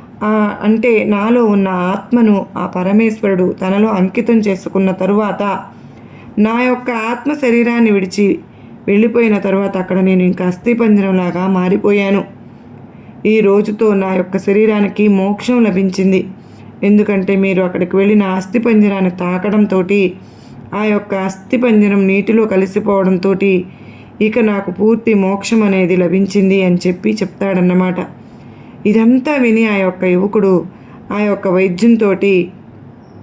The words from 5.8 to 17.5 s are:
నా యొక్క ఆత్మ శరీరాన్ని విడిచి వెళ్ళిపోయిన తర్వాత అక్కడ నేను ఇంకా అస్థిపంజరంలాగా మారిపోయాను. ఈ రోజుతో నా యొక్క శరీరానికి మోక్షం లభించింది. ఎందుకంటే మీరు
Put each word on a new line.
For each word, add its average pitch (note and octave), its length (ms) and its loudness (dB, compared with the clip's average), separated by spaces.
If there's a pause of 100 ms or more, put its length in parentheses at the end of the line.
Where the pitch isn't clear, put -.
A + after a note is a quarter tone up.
నా A3+ 240 0
యొక్క B3+ 280 -2
ఆత్మ A#3 420 -4
శరీరాన్ని A#3 580 2
విడిచి G3 480 0 (500)
వెళ్ళిపోయిన A3 500 2
తర్వాత G3 380 -2
అక్కడ F#3 240 -2
నేను F#3 220 2
ఇంకా F3+ 220 0
అస్థిపంజరంలాగా F#3+ 1000 0
మారిపోయాను. G3 800 0 (1040)
ఈ A3 140 2
రోజుతో G#3 540 2
నా F#3+ 200 0
యొక్క F#3 240 -2
శరీరానికి G#3 720 2
మోక్షం G#3 560 0
లభించింది. F#3+ 640 0 (560)
ఎందుకంటే G3+ 540 0
మీరు F#3+ 260 0